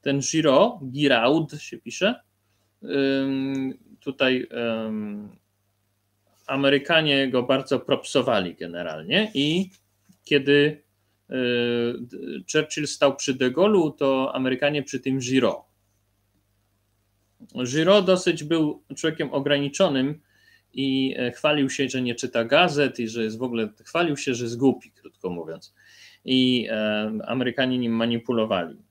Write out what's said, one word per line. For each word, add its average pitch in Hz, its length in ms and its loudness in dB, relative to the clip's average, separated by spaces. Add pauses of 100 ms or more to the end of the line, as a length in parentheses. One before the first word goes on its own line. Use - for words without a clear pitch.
Ten 139 180 0
Giraud, 156 720 4
Giraud 139 600 4
się - 260 -14
pisze, 196 420 -2 (640)
ym, 135 960 -2 (220)
tutaj, 131 480 0 (380)
ym, 107 420 -8 (1160)
Amerykanie 139 840 2
go 123 120 0
bardzo 135 380 0
propsowali 117 720 0
generalnie 85 800 -4
i 160 360 0 (540)
kiedy, 143 580 2 (480)
y, - 40 -8 (680)
d-, 120 180 -14 (340)
Churchill 151 340 -2
stał 139 300 0
przy - 180 -4
de 127 160 0
Gaulle'u, 175 460 2
to 131 380 0
Amerykanie 131 480 0
przy 131 180 -8
tym 135 180 -2
Giraud. 123 460 0 (2000)
Giraud 175 400 4
dosyć 180 380 2
był 151 380 0 (140)
człowiekiem 156 360 -4
ograniczonym 143 880 0 (520)
i, 135 460 -2
e, 123 140 -2
chwalił 151 380 0
się, 131 180 -2
że 127 140 -4
nie 120 120 -2
czyta 120 300 -2
gazet 143 560 2
i 113 80 -2
że 113 160 -4
jest 110 140 -4
w 123 40 -6
ogóle, 117 260 -4 (160)
chwalił 165 320 -2
się, 135 180 -4
że 120 100 -6
jest 117 140 -6
głupi, 131 320 2
krótko - 400 -12
mówiąc. 82 440 -12 (500)
I, 127 460 2
e, 107 420 -2 (140)
Amerykanie 127 520 -2
nim 117 140 -2
manipulowali. 113 840 -2 (140)